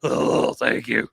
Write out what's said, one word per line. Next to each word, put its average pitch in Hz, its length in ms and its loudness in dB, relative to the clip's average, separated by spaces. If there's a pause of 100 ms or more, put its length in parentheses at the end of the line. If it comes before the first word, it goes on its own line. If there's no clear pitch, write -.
Oh, - 520 0
thank - 340 -2
you. 117 240 0